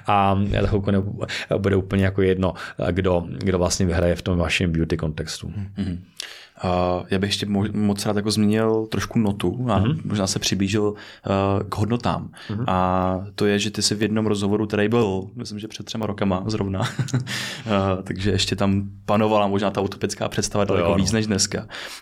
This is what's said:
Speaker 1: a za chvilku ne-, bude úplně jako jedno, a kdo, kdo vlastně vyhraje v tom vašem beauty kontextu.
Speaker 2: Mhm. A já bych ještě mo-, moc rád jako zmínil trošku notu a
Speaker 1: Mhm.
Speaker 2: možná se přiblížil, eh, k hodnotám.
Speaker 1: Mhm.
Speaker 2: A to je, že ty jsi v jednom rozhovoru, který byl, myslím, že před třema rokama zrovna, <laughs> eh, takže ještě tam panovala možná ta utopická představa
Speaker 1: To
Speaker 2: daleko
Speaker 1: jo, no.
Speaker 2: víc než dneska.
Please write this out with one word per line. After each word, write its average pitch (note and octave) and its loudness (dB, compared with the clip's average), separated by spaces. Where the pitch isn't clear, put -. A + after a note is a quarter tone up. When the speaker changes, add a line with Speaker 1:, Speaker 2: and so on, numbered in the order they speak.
Speaker 1:
a G2 4
za G2+ 2
chvilku G2+ 0
ne-, G2 2
bude G2 2
úplně F#2+ 2
jako F#2+ 0
jedno, F#2 2
a - -2
kdo, F2+ 2
kdo F#2 0
vlastně F2 2
vyhraje F2 2
v - -10
tom F2+ 0
vašem E2+ 0
beauty D#2+ 0
kontextu. D#2+ -6
Speaker 2:
Mhm. F#2 -4
A F2+ 0
já F#2+ 2
bych G2+ 0
ještě G2+ -2
mo-, G2+ 0
moc G#2 0
rád G#2 0
jako G#2 0
zmínil A2 2
trošku - -2
notu G2+ 0
a G2 4
Speaker 1:
Mhm. G#2 2
Speaker 2:
možná G2+ 0
se - -2
přiblížil, G#2 0
eh, G2 -6
k - -6
hodnotám. G2+ -2
Speaker 1:
Mhm. A2 -4
Speaker 2:
A F#2 2
to G#2+ 0
je, G2+ 4
že G#2 -2
ty G#2+ -6
jsi G#2+ 0
v G#2 -2
jednom A2 0
rozhovoru, G#2 0
který G#2 2
byl, G#2 2
myslím, A2 -10
že G#2+ -12
před G#2+ -14
třema A2 -6
rokama G2 0
zrovna, G2 -2
<laughs> - -4
eh, G2 0
takže F#2+ -2
ještě G2 0
tam G2 2
panovala G#2+ 4
možná G2+ 0
ta G2+ -2
utopická G#2+ -4
představa G#2 0
Speaker 1:
To G2+ 0
Speaker 2:
daleko F2 2
Speaker 1:
jo, E2+ 4
no. G2 4
Speaker 2:
víc F#2+ 0
než A2 2
dneska. G2 0